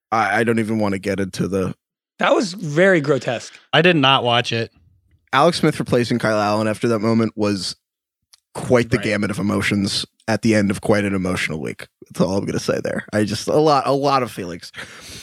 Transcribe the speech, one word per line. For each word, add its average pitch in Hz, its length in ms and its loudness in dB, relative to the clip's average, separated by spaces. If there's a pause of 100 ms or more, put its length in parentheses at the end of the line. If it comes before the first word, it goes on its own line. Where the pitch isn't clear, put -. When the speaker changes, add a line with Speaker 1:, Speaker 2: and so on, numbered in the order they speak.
(120)
Speaker 1:
I, 107 280 2
I 120 40 2
don't 113 160 2
even 110 180 0
wanna 98 220 0
get 95 180 -4
into 95 300 -4
the 95 260 -2 (460)
Speaker 2:
That 214 140 4
was 240 180 0
very 175 480 2
grotesque. 131 580 -4 (140)
Speaker 3:
I 151 100 4
did 175 140 4
not 135 260 4
watch 120 300 0
it. 113 180 -2 (600)
Speaker 1:
Alex 151 260 4
Smith 156 200 0
replacing 120 400 0
Kyle 110 200 0
Allen 107 300 0
after 107 200 -2
that 113 120 0
moment 113 360 2
was 101 400 -2 (760)
quite 120 360 2
the 127 80 2
Speaker 2:
Right. 98 60 -6
Speaker 1:
gamut 101 260 -2
of 101 80 -6
emotions 101 680 -2 (220)
at 110 140 0
the 110 120 4
end 104 160 2
of 98 100 -4
quite 104 240 2
an 98 100 -2
emotional 90 460 -4
week. - 280 -10 (200)
That's - 120 -4
all 95 180 0
I'm - 80 -4
gonna - 120 -4
say - 240 -2
there. - 300 -6
I 107 120 0
just, 101 240 -4
a - 80 2
lot, 151 300 4
a 131 60 0
lot 139 300 0
of 110 80 -6
feelings. 87 420 -12 (500)